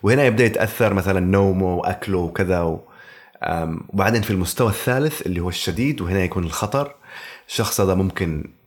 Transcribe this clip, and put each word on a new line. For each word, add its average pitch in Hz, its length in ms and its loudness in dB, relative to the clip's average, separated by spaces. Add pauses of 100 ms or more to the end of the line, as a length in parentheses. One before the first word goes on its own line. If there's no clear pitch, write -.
وهنا 123 200 4
يبدأ 120 220 4
يتأثر 104 480 2
مثلا 95 260 2
نومه 95 560 2
وأكله 92 420 -2
وكذا 90 440 0
و-، 82 180 -2 (640)
آم، 82 460 -4
وبعدين 104 320 2
في 101 100 -2
المستوى 98 380 0
الثالث 135 580 -2
اللي 90 120 -2
هو 90 100 -2
الشديد، 101 520 -2
وهنا 92 220 2
يكون 90 200 -2
الخطر. 107 520 -4 (520)
الشخص - 340 -2
هذا 95 120 4
ممكن 92 500 0 (240)